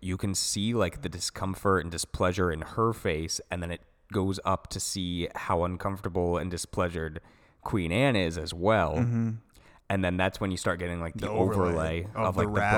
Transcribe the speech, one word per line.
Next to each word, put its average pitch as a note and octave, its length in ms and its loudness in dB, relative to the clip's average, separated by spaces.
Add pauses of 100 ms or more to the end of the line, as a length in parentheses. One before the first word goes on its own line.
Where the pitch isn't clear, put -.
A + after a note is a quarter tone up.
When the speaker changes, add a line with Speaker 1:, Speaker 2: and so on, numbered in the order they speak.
Speaker 1:
you F#2 160 -2
can G2 180 -2
see, G#2+ 380 0
like, F#2 280 0
the F2+ 60 -6
discomfort F#2 800 0
and E2+ 40 -8
displeasure F2+ 600 0
in D#2 80 -4
her A2+ 320 0
face, E2 480 -2 (100)
and F2 140 -4
then E2+ 80 -4
it E2+ 80 -6 (320)
goes G2 320 2
up F#2 280 0
to F#2+ 100 -6
see F2 520 -2
how F2 300 0
uncomfortable F2+ 720 0
and E2+ 140 -2
displeasured E2 720 -4 (420)
Queen F2+ 300 0
Anne B2 240 4
is E2+ 200 0
as D#2+ 160 -6
well. E2+ 440 2
Speaker 2:
Mm-hmm. A#2 320 2 (600)
Speaker 1:
And G2 140 2
then F2+ 140 2
that's F#2 240 2
when G2 100 0
you F2+ 60 -2
start F2+ 220 0
getting, F2 200 -4
like, E2 140 -6
the G2+ 140 -4
Speaker 2:
The G#2 40 -4
overlay G2+ 380 4
Speaker 1:
overlay E2 440 0
Speaker 2:
of A2 140 0
Speaker 1:
of, F#2 80 2
Speaker 2:
the F#2 60 2
Speaker 1:
like, E2 60 4
the G#2 120 0
bunnies G#2 180 4